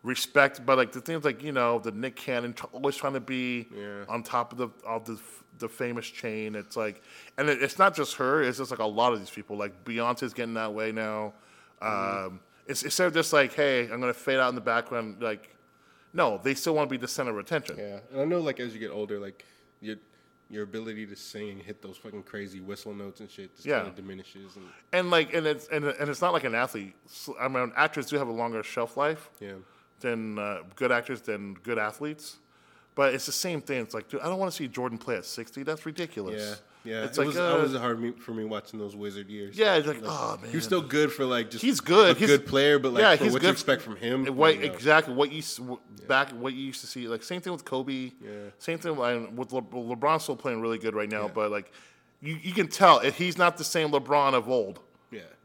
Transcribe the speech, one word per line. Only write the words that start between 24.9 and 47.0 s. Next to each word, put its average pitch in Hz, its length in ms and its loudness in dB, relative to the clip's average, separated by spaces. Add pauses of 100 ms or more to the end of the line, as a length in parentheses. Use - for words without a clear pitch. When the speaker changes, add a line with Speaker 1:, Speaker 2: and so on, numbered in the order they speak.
Speaker 1:
And, 180 180 2
like, 160 240 4
and 165 120 2
it's, 151 220 -2
and, 151 160 -2
and 143 240 -2
it's 143 140 -6
not 180 100 4
like 156 120 0
an 120 100 -2
athlete. 113 400 -2 (120)
S-, - 240 -16 (100)
I 127 80 -2
mean, 123 280 -2
actors 147 300 2
do 147 120 -2
have 135 100 -2
a 117 40 -6
longer 113 300 -4
shelf 117 340 -4
life 151 340 -2 (100)
Speaker 2:
Yeah. 101 140 -12 (460)
Speaker 1:
than, 110 380 -4
uh, 101 240 -6 (140)
good 127 160 2
actors 120 300 -2
than 101 320 -6
good 117 240 -4
athletes. 147 580 -6 (600)
But 139 180 6
it's 135 120 -4
the 143 60 -4
same 165 300 -2
thing. 131 200 -4
It's 110 120 -8
like, 110 140 -8
dude, 143 120 -6
I - 60 -10
don't 185 120 -2
wanna 190 140 -2
see 143 160 -6
Jordan 120 300 -4
play 120 180 -4
at 90 80 -6
sixty. - 380 -10
That's 156 240 -6
ridiculous. 104 760 -6 (240)
Speaker 2:
Yeah, 113 80 -8
yeah. 110 120 -4
Speaker 1:
It's 120 120 -6
Speaker 2:
It - 40 2
Speaker 1:
like, 139 80 2
Speaker 2:
was, 147 100 -4
Speaker 1:
uh, 175 200 2
Speaker 2:
it 156 40 4
was 135 140 0
hard 120 240 -2
me, 117 100 -2
for 120 240 -12
me 110 100 -4
watching 107 360 -8
those 101 160 -8
Wizard 101 340 -10
years. 104 260 -10
Speaker 1:
Yeah, 202 200 6
it's 151 100 4
like, 143 160 -4
Speaker 2:
Like, 107 80 -6
Speaker 1:
"Oh, 117 280 -4
Speaker 2:
he - 80 -16
was 117 80 -8
Speaker 1:
man." 160 80 0
Speaker 2:
still 185 200 2
good 143 300 2
for, 139 120 -2
like, 120 260 0
just 113 140 -8
Speaker 1:
He's 247 160 2
good. 175 360 8
Speaker 2:
a - 20 -8
Speaker 1:
He's 208 100 6
Speaker 2:
good 143 180 8
player, 143 340 6
but, 127 120 0
like, 131 80 4
Speaker 1:
yeah, 196 160 10
Speaker 2:
for 143 80 2
Speaker 1:
he's - 80 4
Speaker 2:
what 131 100 2
Speaker 1:
good. 175 40 6
Speaker 2:
you 190 60 8
expect - 300 2
from 107 140 -10
him, 123 300 0
Speaker 1:
And 135 100 -2
what, 151 200 8
Speaker 2:
you 143 100 -2
know. 143 80 -4
Speaker 1:
exactly 151 400 6
what 139 160 4
you 156 80 -8
s-, - 200 -8
w-, 123 200 -8 (220)
Speaker 2:
Yeah. 104 80 -16
Speaker 1:
back, 135 240 4
what 123 200 -6
you 127 140 -8
used 131 140 -10
to - 80 -14
see. 123 180 -8